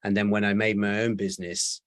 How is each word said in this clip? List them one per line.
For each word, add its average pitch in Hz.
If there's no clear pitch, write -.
And 101
then 104
when 104
I 101
made 107
my 101
own 117
business, 95